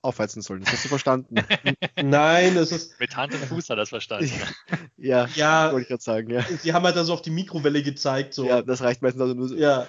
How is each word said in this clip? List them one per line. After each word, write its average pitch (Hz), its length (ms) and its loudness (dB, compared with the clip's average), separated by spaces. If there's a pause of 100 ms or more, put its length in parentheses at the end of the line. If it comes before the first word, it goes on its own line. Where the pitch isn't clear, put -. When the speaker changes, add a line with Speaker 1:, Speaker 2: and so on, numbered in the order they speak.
Speaker 1:
aufheizen 110 400 -4
sollen. 98 220 -10
Das 98 100 0
hast - 140 -4
du - 20 -6
verstanden. 131 480 0
Speaker 2:
<laughs> - 640 -2
Nein, 156 540 6
das 165 180 2
ist - 260 -10
Speaker 3:
Mit - 160 -4
Hand 143 200 -4
und 139 100 -8
Fuß 165 240 -6
hat 117 100 -4
er 107 40 2
es 104 80 -6
verstanden. 139 400 -4
Speaker 1:
<laughs> - 680 -8
Ja, 127 380 2
Speaker 2:
Ja. 156 380 4
Speaker 1:
wollte 131 100 0
ich - 60 -10
grad 123 140 -4
sagen, 113 280 -2
ja. 120 120 0 (200)
Speaker 2:
Sie 165 100 0
haben 175 120 4
halt 175 120 4
also 170 160 0
auf 170 100 -4
die 160 80 -8
Mikrowelle 151 520 -2
gezeigt, 139 520 -4
so. 131 120 -2
Speaker 1:
Ja, 123 160 2
das 123 200 -4
reicht 123 200 0
meistens 131 180 0
also 127 140 0
nur 127 140 -4
so. 127 80 -8
Speaker 2:
Ja, 139 320 2